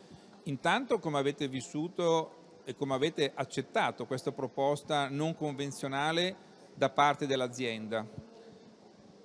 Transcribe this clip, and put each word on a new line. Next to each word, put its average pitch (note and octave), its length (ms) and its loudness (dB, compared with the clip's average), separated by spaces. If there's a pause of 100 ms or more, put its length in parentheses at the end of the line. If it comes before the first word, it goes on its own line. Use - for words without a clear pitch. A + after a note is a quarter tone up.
(440)
intanto G3 560 0
come D#3 200 -2
avete C#3+ 280 0
vissuto D#3+ 840 0 (320)
e B2+ 100 -8
come C#3 200 -2
avete D3 380 2
accettato C3+ 720 -2
questa C3+ 260 -2
proposta C#3+ 760 0
non D3+ 260 -2
convenzionale C#3+ 1000 -2 (400)
da - 140 4
parte C#3+ 380 4
dell'azienda. A#2 800 0 (1200)